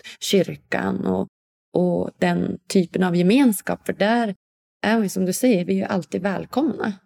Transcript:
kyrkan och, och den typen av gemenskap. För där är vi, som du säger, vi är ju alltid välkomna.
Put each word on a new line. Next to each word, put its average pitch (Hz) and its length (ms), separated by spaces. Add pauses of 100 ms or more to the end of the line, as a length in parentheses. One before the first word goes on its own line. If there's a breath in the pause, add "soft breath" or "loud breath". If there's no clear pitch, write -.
(200 loud breath)
kyrkan - 840
och, 92 220 (440)
och 175 460
den 175 480
typen 180 360
av 180 140
gemenskap. 202 720
För - 60
där 214 420 (480)
är 220 180
vi, 196 80
som 190 160
du 180 80
säger, 202 320
vi 180 80
är 190 40
ju 190 80
alltid 190 380
välkomna. 214 680 (140)